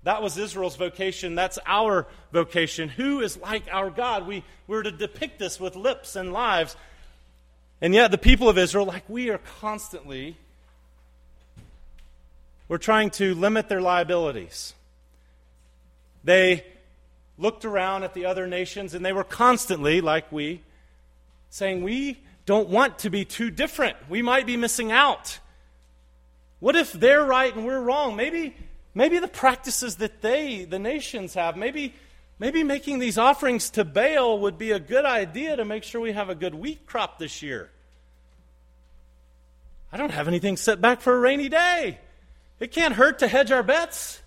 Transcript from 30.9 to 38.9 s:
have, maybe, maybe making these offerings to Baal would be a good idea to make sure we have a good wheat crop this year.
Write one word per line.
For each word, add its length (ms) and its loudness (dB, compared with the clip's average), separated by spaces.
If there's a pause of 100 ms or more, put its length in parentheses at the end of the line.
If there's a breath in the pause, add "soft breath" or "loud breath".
have, 220 -2
maybe, 380 -6 (440 soft breath)
maybe 260 0
making 340 -2
these 200 -2
offerings 520 2
to 140 0
Baal 560 2
would 180 -2
be 140 -2
a 80 0
good 240 0
idea 520 -2
to 80 -2
make 200 -6
sure 160 -8
we 120 -4
have 160 -4
a 60 -4
good 200 -6
wheat 320 -10
crop 320 -4
this 240 -10
year. 280 -10 (2250)